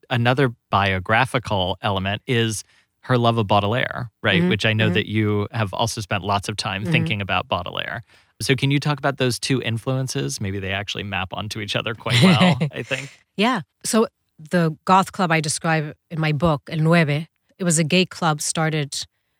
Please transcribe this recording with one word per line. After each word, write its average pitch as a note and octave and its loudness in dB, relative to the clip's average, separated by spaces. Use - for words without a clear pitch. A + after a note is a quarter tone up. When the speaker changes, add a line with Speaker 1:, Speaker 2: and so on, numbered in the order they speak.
Speaker 1:
another B2 2
biographical G2 0
element G2 -2
is A2+ 0
her B2+ 2
love A#2 4
of A2 2
Baudelaire, G#2 0
right? G2 4
Speaker 2:
Mm-hmm. F3 2
Speaker 1:
Which A2 0
I A2 4
know A2 2
Speaker 2:
Mm-hmm. - 2
Speaker 1:
that - 0
you G#2 0
have G#2+ -4
also - -2
spent G#2 -4
lots G2+ -2
of G2+ -6
time G2 -6
Speaker 2:
Mm-hmm. A#2 -4
Speaker 1:
thinking D#3 0
about F#2 -2
Baudelaire. F#2 -6
So - 2
can C3+ 0
you C#3+ 2
talk C#3+ -2
about C#3 -2
those B2 0
two - -2
influences? C3 -4
Maybe G2 -4
they F#2+ -6
actually G2 -6
map F#2+ -6
onto G#2+ -8
each G#2 -8
other - -4
quite A2+ 0
well, F3 6
Speaker 2:
<laughs> C#3 -4
Speaker 1:
I B2 -8
think. C3+ -6
Speaker 2:
Yeah. G#3+ 0
So A3 2
the E3 2
goth F#3+ 4
club F3+ 0
I D#3+ 4
describe D#3 -2
in D#3+ -6
my D#3 0
book, D3+ 0
El D#3+ -4
Nueve, D#3+ 4
it G3 -6
was E3+ 2
a E3+ 2
gay F3 2
club D3+ -2
started D#3 -4